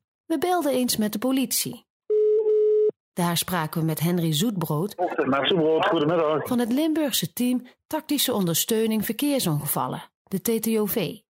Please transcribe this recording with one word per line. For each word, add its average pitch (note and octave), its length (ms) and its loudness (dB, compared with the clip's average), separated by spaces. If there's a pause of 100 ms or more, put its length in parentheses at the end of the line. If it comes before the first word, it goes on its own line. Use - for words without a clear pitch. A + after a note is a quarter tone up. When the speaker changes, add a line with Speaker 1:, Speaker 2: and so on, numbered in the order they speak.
(260)
Speaker 1:
We D#4+ 120 0
belden E4+ 340 2
eens B3+ 240 0
met G#3+ 160 0
de G#3+ 60 -6
politie. B3+ 680 -2 (1300)
Daar E3+ 240 0
spraken E3 440 -2
we E3 60 0
met D#3 140 -2
Henry E3+ 320 0
Zoetbrood E3 640 -2 (300)
Speaker 2:
Met C3+ 220 0
Zoetbrood, D#3+ 380 2
goedemiddag. D#3 600 2
Speaker 1:
van B3 120 0
het A#3+ 140 0
Limburgse D4+ 600 0
team B3 340 -2 (200)
Tactische D4 460 -2
Ondersteuning A3 720 0
Verkeersongevallen, D#3 1000 -2 (200)
de - 160 -6
T A3+ 240 0
T A3+ 160 0
O G#3+ 60 2
V. F#3+ 340 -4 (140)